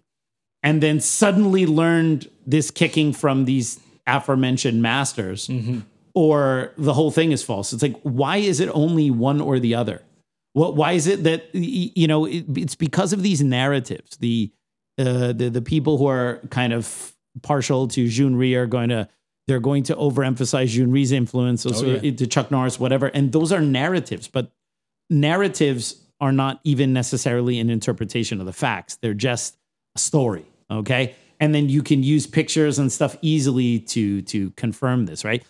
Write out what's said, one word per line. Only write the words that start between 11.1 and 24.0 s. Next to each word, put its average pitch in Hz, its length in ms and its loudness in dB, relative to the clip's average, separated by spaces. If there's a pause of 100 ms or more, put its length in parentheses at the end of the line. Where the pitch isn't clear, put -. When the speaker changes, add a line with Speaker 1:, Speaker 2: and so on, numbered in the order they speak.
Speaker 1:
that, - 180 0 (100)
y-, 190 80 -4
y-, 175 340 -4
you 165 120 4
know, 156 180 2
it, 156 180 -6 (140)
it's 165 180 -4
because 165 380 -2
of 196 80 -2
these 180 220 2
narratives. 131 720 -2
The, 117 340 -2 (460)
uh, 123 340 0
the, 120 200 -2
the 120 100 -2
people 147 380 0
who 139 80 4
are 123 420 -2
kind 123 240 0
of - 400 -8 (300)
partial 135 460 0
to 120 180 0
Jun 127 280 2
Rhee 127 200 2
are 123 100 0
going 120 240 -2
to, 110 180 -2 (400)
they're 131 120 0
going 139 240 0
to 156 120 -4
overemphasize 131 720 0
Jun 123 220 2
Rhee's 135 200 2
influence, 123 560 0
Speaker 2:
Oh, - 20 0
Speaker 1:
also 131 320 0
Speaker 2:
yeah. 147 100 -2
Speaker 1:
to 123 160 -4
Chuck - 220 0
Norris, 127 300 -2
whatever. 127 280 0
And 139 240 0
those 156 200 2
are 185 100 2
narratives, 139 680 -2